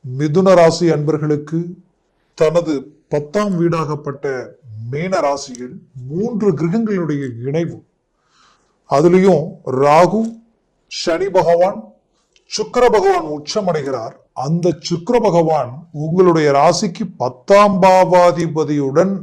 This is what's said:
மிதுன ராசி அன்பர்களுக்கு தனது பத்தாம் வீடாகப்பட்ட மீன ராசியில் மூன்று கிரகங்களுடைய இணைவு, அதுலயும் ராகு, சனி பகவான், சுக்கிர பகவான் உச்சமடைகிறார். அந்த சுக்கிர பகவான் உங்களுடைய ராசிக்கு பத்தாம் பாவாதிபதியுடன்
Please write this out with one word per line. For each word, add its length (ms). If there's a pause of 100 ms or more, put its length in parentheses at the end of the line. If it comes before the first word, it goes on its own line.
(180)
மிதுன 320 (100)
ராசி 260 (100)
அன்பர்களுக்கு 640 (760)
தனது 360 (400)
பத்தாம் 460
வீடாகப்பட்ட 640 (680)
மீன 220 (120)
ராசியில் 500 (340)
மூன்று 400 (100)
கிரகங்களுடைய 640 (240)
இணைவு, 300 (1120)
அதுலயும் 540 (380)
ராகு, 400 (720)
சனி 360 (100)
பகவான், 420 (720)
சுக்கிர 320 (120)
பகவான் 320 (100)
உச்சமடைகிறார். 760 (300)
அந்த 220 (220)
சுக்கிர 260 (100)
பகவான் 460 (320)
உங்களுடைய 440 (120)
ராசிக்கு 460 (160)
பத்தாம் 640
பாவாதிபதியுடன் 1400